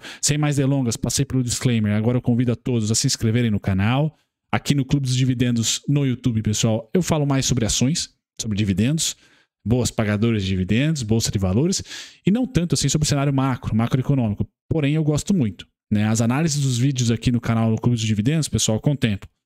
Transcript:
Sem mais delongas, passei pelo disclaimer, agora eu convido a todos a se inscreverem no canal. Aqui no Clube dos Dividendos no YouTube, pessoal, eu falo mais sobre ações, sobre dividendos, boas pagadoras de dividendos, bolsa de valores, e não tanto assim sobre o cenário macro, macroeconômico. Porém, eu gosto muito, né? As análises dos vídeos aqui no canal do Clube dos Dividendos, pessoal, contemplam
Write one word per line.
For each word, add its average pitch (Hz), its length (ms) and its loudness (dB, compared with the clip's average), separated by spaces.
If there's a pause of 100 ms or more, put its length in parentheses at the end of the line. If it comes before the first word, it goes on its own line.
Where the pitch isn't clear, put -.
(220)
Sem 147 160 0
mais 147 200 0
delongas, 135 400 0
passei 120 260 -2
pelo 131 180 -2
disclaimer, 113 540 0
agora 113 220 0
eu 123 40 -2
convido 120 300 2
a 113 60 -2
todos 113 340 -2
a 110 40 0
se - 120 0
inscreverem 117 420 0
no 104 100 0
canal. 113 580 0 (340)
Aqui - 240 0
no 139 80 2
Clube 139 240 0
dos 127 80 0
Dividendos 123 720 0
no 143 180 2
YouTube, 117 360 0
pessoal, 110 520 0
eu 185 80 2
falo 160 240 0
mais 135 200 0
sobre 120 200 0
ações, - 480 -2 (260)
sobre 107 180 -4
dividendos, 107 580 0 (500)
boas 113 240 0
pagadoras 104 540 0
de 95 60 -2
dividendos, 107 520 0
bolsa 113 300 0
de 107 80 -2
valores, 98 420 0 (440)
e - 40 2
não 240 160 2
tanto 165 300 -2
assim 139 140 0
sobre 151 160 0
o - 20 2
cenário 143 260 0
macro, 135 400 0
macroeconômico. 117 720 0 (240)
Porém, 147 260 0
eu 160 80 0
gosto 147 300 0
muito, 123 340 -2 (240)
né? 104 160 2
As 110 140 0
análises 143 400 0
dos 135 160 0
vídeos 123 340 0
aqui 117 200 0
no 120 100 0
canal 113 340 0
do 107 60 -4
Clube 123 160 2
dos 110 80 -4
Dividendos, 110 420 0
pessoal, 110 320 0
contemplam 120 500 -2 (160)